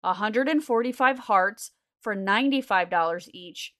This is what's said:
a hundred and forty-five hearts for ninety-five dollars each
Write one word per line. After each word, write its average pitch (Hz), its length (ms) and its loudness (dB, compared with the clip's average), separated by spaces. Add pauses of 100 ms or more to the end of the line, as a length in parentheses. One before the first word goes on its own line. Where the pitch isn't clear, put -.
a 180 120 0
hundred 220 340 0
and 311 160 0
forty-five 254 560 0
hearts 202 520 0 (280)
for 214 140 -6
ninety-five 202 760 2
dollars 175 440 -2
each 180 480 -16